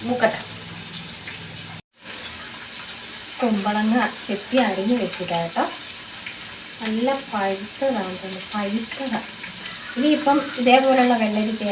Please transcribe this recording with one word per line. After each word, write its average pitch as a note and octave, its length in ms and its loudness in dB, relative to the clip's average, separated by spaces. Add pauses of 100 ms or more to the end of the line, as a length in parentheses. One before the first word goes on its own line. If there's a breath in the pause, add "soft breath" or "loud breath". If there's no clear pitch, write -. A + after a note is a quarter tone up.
മൂക്കട്ടെ. A3+ 360 2 (3000)
കുമ്പളങ്ങ G#3+ 560 4 (300)
ചെത്തി G3+ 320 -2 (100)
അരിഞ്ഞ് G3 340 2
വെച്ചിട്ടാ E3+ 400 -2
കേട്ടോ. E3+ 220 0 (1160)
നല്ല A3+ 260 2 (240)
പഴുത്തതാണ് G3+ 920 0
തോന്നുന്നു, F#3+ 200 -6 (120)
പഴുത്തതാ. A3 680 -2 (760)
ഇനിയിപ്പം D4 400 6 (240)
ഇതേപോലെയുള്ള B3+ 600 8
വെള്ളരിക്ക G#3+ 480 0